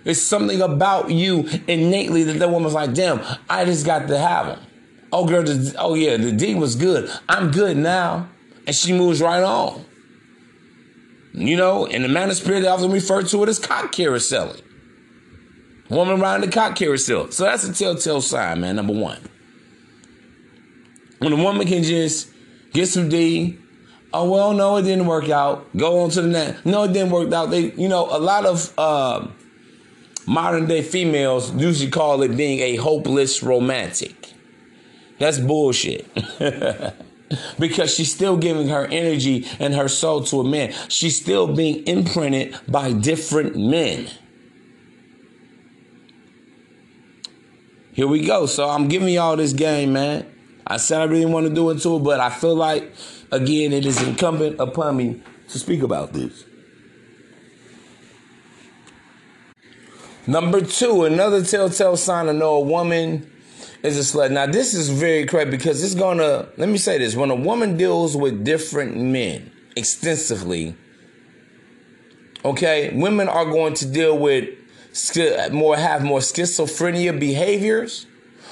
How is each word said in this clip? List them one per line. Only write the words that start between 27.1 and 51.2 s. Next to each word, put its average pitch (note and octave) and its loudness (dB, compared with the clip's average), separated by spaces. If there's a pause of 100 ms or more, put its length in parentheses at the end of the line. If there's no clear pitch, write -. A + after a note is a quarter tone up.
work E3+ 2
out." D#3+ 0
They, E3+ 0
you F#3 -2
know, F3+ 2
a D#3 0
lot G3 2
of, F3 0
uh, C#3+ 0 (1000)
modern E3 0
day D#3+ 0
females D3 0
usually C#3 0
call D3 0
it A#2+ 0
being C#3 0
a B2+ 0
hopeless C3+ 0
romantic. B2 -2 (840)
That's D3 0
bullshit. C#3 0 (340)
<laughs> - -2 (640)
Because E3 0
she's D#3+ -2
still F#3+ 0
giving D#3+ 0
her C#3+ 0
energy D3 0 (120)
and C#3+ 0
her C#3 0
soul D3+ 0
to C#3 0
a - 0
man. C#3 -2 (160)
She's - -2
still F#3 2
being D3+ 0
imprinted E3 0 (120)
by C3+ 0
different D3 0
men. A#2 0 (3750)
Here C3+ 0
we D3+ 2
go. F#3+ 2
So C#3+ 0
I'm D3 2
giving F#3 2
y'all E3+ 2
this D3+ 0
game, D3 0
man. C#3+ -2 (400)
I - -4
said D#3 0
I D#3+ 2
really D#3+ 2